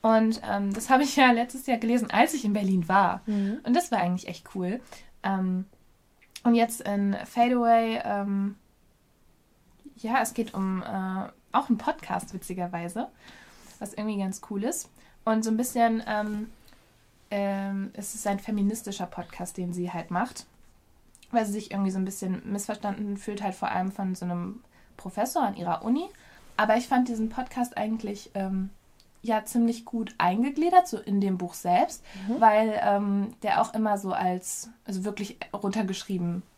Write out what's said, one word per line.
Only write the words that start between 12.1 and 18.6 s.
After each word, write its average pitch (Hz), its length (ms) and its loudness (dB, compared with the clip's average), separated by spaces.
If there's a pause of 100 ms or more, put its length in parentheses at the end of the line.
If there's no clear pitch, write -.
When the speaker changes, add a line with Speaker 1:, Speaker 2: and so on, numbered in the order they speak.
Speaker 1:
witzigerweise, 180 720 -6 (720)
was 202 140 -10
irgendwie 214 240 -4
ganz 196 320 -4
cool 202 140 -2
ist. 302 260 -4 (360)
Und 220 180 2
so 226 80 0
ein 220 60 2
bisschen, 233 500 2
ähm, 214 420 -4 (800)
ähm, 196 640 -2
es - 220 -10
ist - 100 -8
ein 202 140 0
feministischer 202 680 -2